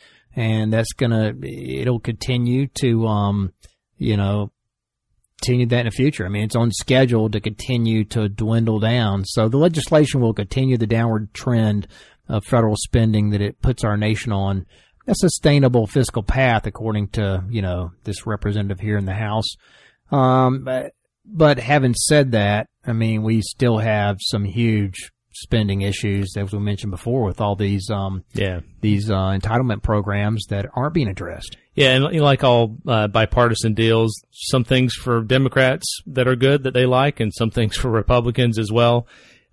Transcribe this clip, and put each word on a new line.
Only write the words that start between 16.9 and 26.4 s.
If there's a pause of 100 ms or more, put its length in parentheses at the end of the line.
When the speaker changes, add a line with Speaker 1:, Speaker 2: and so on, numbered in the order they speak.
Speaker 1:
to,
you
know, (140)
this
representative
here
in
the
House. (560)
Um,
but, (320)
but
having
said
that, (180)
I
mean,
we
still
have
some
huge (220)
spending
issues,
as